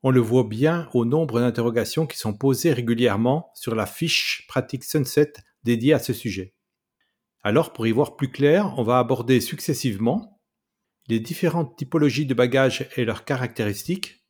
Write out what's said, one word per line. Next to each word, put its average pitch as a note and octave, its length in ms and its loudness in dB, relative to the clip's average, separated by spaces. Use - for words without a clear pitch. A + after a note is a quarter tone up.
On C3 40 4
le B2+ 80 6
voit A#2+ 240 4
bien D3 500 0
au A#2+ 100 4
nombre A#2+ 360 0
d'interrogations A#2+ 640 0
qui - 140 -12
sont G#2+ 160 -4
posées C3+ 380 2
régulièrement A#2 800 0
sur - 180 -6
la A2 140 -2
fiche - 600 -4
pratique C3 360 -4
Sunset D3 500 0
dédiée A#2+ 300 2
à C3 60 4
ce - 140 -4
sujet. F#2+ 400 -8
Alors, B2 320 0
pour A2+ 140 -2
y A2+ 40 2
voir B2+ 240 0
plus C#3 140 -4
clair, D3+ 480 2
on B2 60 -2
va A#2+ 160 4
aborder A#2+ 420 2
successivement B2+ 1000 -4
les A2+ 120 0
différentes D#3+ 560 -2
typologies D3 520 0
de C3 80 0
bagages B2+ 520 2
et B2+ 60 -2
leurs A2+ 220 -4
caractéristiques C3 1040 -6